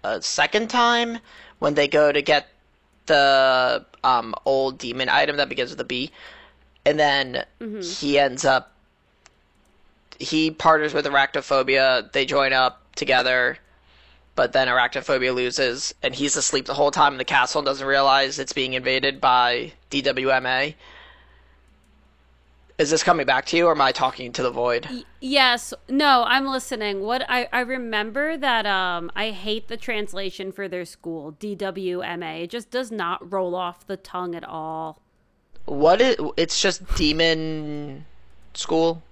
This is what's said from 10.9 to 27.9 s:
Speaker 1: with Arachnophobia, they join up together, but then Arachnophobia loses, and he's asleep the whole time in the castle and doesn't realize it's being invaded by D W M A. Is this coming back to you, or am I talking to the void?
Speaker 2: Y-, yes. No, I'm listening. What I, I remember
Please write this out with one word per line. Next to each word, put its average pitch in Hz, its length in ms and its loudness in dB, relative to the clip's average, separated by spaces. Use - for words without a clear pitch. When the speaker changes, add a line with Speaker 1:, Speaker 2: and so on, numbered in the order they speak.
Speaker 1:
with 147 120 0
Arachnophobia, 135 1040 2
they 139 140 0
join 135 260 2
up 131 300 2
together, 127 640 2
but 120 160 0
then 131 160 2
Arachnophobia 127 680 0
loses, 123 600 -2
and 135 100 -2
he's 135 220 -2
asleep 139 300 -2
the - 80 -6
whole 143 180 2
time 143 220 2
in 131 40 -10
the 131 60 -4
castle 127 360 0
and 117 60 -4
doesn't 135 220 -4
realize 139 520 2
it's 135 120 -8
being 131 220 -4
invaded 131 480 -2
by 123 500 2
D 139 120 -2
W 131 300 0
M 127 140 2
A. 135 300 -2
Is 147 120 2
this 160 140 2
coming 160 240 2
back 135 200 2
to 170 100 0
you, 175 100 6
or 165 60 6
am 147 80 0
I 151 100 4
talking 127 400 -2
to 127 100 -4
the 127 80 2
void? 123 400 -2
Speaker 2:
Y-, 240 140 -10
yes. 262 520 2
No, 269 380 4
I'm 269 220 0
listening. 220 540 -4
What 233 280 -2
I, 247 240 -2
I 240 60 0
remember 247 800 -4